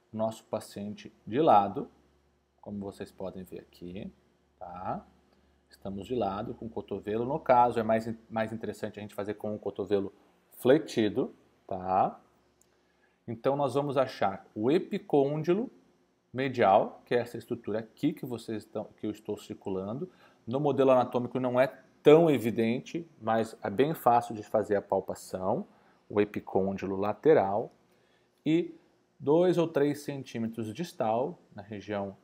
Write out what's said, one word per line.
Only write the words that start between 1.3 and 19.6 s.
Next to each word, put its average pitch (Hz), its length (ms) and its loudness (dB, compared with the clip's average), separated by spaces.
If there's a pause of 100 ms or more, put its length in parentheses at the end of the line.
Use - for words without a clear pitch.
lado, 101 500 4 (720)
como 104 180 -12
vocês 98 320 -10
podem 92 320 -12
ver 90 180 -16
aqui, 185 520 -14 (480)
tá? 92 440 -10 (640)
Estamos 98 380 -12
de 127 80 -6
lado 107 400 -4
com 117 120 -14
o 110 40 -12
cotovelo. 104 540 -6
No 147 160 -4
caso, 120 400 4
é - 20 2
mais, 113 260 0 (220)
mais 110 220 -4
interessante 107 480 -10
a - 20 -10
gente 107 120 -14
fazer 104 200 -6
com 107 180 -8
o 104 60 -6
cotovelo 98 540 -2 (380)
fletido, 131 840 2 (320)
tá? 95 540 0 (1080)
Então, 120 300 -2
nós 139 160 0
vamos 143 240 -2
achar 107 580 -2
o 110 160 0
epicôndilo 156 1000 0 (600)
medial, 117 760 4
que - 80 -2
é 120 40 4
essa 117 200 -6
estrutura 113 400 -6
aqui 139 340 -4
que - 140 -10
vocês 113 360 -8
estão, 113 220 -8 (140)
que - 80 -6
eu 107 40 -2
estou 104 280 -8
circulando. 104 720 -8 (360)